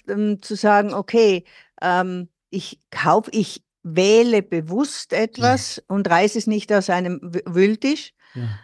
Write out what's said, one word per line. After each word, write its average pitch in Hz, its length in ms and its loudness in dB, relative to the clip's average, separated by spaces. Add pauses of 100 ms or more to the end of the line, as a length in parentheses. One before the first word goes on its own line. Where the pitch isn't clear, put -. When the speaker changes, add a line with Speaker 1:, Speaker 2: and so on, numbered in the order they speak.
Speaker 1:
ähm, 208 360 -2
zu 214 120 -8
sagen, 208 380 2
okay, 196 520 2 (360)
ähm, 180 460 -2 (240)
ich - 280 -10 (120)
kauf-, 185 400 2
ich - 320 -4 (180)
wähle 208 600 2
bewusst 180 720 -6
etwas 233 640 -2
Speaker 2:
Ja. - 180 -8
Speaker 1:
und 202 140 0
reiße 190 280 2
es 208 100 -4
nicht 214 240 -2
aus 196 200 2
einem 180 320 -2
W-, 175 240 -8
Wühltisch 208 640 0 (240)
Speaker 2:
Ja. 120 140 -6 (140)